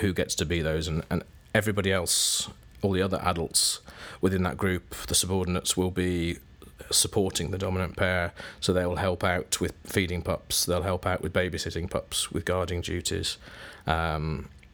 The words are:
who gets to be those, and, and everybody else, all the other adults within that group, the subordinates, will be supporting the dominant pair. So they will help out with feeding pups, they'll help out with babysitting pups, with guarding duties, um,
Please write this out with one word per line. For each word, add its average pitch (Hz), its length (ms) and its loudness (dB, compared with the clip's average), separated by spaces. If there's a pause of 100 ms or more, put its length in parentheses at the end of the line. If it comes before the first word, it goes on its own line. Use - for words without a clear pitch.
who 95 120 2
gets - 220 0
to - 100 0
be 85 160 0
those, 78 280 0
and, 80 220 0
and 87 120 0 (320)
everybody 101 380 2
else, - 560 0 (340)
all 98 80 4
the 92 120 4
other 95 200 0
adults - 560 0 (420)
within 92 220 4
that 90 140 0
group, 90 400 0 (100)
the - 80 -2
subordinates, 90 640 0
will 92 160 2
be 90 460 0 (520)
supporting 92 600 0
the 92 60 -4
dominant 92 380 -2
pair. 90 360 2 (280)
So - 120 2
they 90 120 4
will 87 120 0
help 92 260 0
out 90 380 0
with 87 120 0 (120)
feeding 90 360 0
pups, - 440 -2
they'll 87 180 2
help 90 240 -2
out 92 160 0
with 92 100 -4
babysitting 87 560 0
pups, - 440 -4
with - 120 -2
guarding 87 360 0
duties, 87 580 -4 (480)
um, 78 600 0 (260)